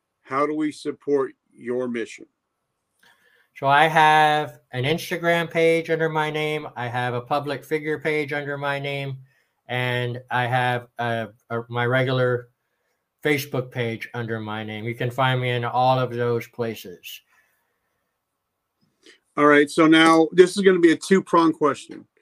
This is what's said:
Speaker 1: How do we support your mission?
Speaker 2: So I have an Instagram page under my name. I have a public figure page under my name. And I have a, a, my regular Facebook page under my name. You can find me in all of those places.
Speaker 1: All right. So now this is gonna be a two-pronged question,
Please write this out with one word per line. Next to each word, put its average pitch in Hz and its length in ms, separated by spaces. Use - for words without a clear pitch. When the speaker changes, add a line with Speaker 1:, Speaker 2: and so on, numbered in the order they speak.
Speaker 1:
How 139 240
do 151 80
we 151 180
support 139 600
your 127 340
mission? 117 400
Speaker 2:
So 135 140
I 147 180
have 156 720
an 127 100
Instagram 170 680
page 165 400
under 160 200
my 156 220
name. 151 440
I 120 140
have 123 260
a 123 60
public 139 440
figure 151 360
page 151 320
under 143 260
my 139 220
name. 139 380
And 123 520
I 123 160
have 123 420
a, 117 300
a, 117 200
my 120 180
regular 127 600
Facebook 135 460
page 117 420
under 113 280
my 107 240
name. 107 200
You 117 120
can 123 140
find 127 300
me 127 100
in 120 140
all 127 340
of 123 120
those 120 380
places. - 720
Speaker 1:
All 147 100
right. 147 240
So 165 160
now 160 460
this 180 240
is 202 60
gonna 185 180
be 170 120
a 156 40
two-pronged 170 580
question, 127 500